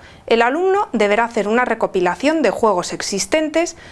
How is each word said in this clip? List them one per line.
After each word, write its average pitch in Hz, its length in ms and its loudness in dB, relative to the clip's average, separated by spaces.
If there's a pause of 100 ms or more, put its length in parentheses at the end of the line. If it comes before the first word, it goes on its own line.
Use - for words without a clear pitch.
(260)
El 233 160 4
alumno 370 500 0
deberá 214 340 2
hacer 226 220 -4
una 233 160 2
recopilación 226 760 -2
de 277 80 4
juegos 190 440 0
existentes 311 840 -2 (140)